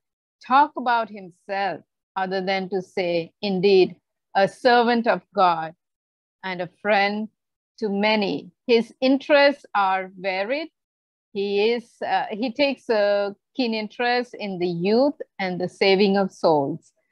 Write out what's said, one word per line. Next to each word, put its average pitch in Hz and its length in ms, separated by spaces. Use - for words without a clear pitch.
talk 285 320
about 233 320
himself 196 720
other 190 240
than 190 300
to 190 140
say, 175 580
"Indeed, 185 540
a 190 120
servant 240 600
of 185 160
God 170 400
and 185 180
a 175 80
friend 208 460
to 214 100
many." 202 640
His 226 320
interests 285 720
are 190 460
varied. 202 520
He 202 400
is, 233 340
uh, 170 260
he 226 200
takes 277 380
a 202 440
keen 233 180
interest 240 600
in 196 260
the 180 80
youth 208 540
and 180 220
the 180 80
saving 196 480
of 196 160
souls. 151 580